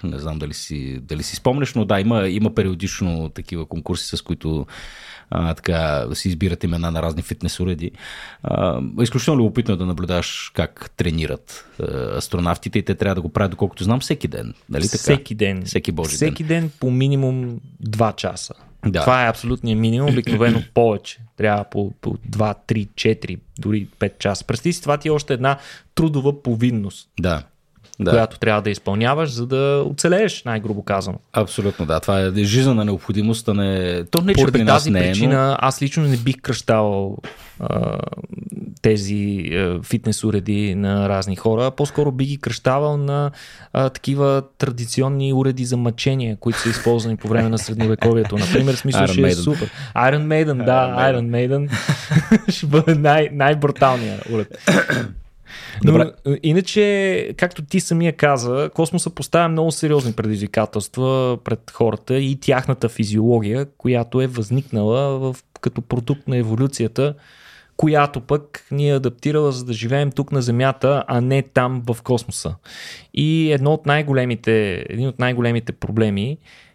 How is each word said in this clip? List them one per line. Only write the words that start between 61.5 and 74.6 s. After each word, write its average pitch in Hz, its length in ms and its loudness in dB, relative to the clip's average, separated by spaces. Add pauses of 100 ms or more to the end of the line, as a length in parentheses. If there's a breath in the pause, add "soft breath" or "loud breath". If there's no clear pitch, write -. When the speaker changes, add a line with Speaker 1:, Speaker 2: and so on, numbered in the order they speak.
Speaker 2:
хората 117 480 0
и 139 180 0
тяхната 131 520 2
физиология, 110 800 2
която 123 520 0
е 131 60 2
възникнала 123 920 0
в, 131 180 -4 (240)
като 120 220 -4
продукт 123 460 -4
на 131 80 0
еволюцията, 123 800 0 (600 loud breath)
която 147 440 2
пък 147 500 -4
ни 143 200 0
е 143 40 4
адаптирала, 139 580 0
за 123 120 -6
да 123 80 -4
живеем 127 380 0
тук 139 220 -4
на 139 100 0
Земята, 131 640 2
а 123 120 0
не 131 240 2
там 127 420 0
в 117 160 -2
космоса. 113 520 -2 (600 loud breath)
И 156 380 2
едно 143 200 4
от 156 140 -2
най-големите, 123 1040 2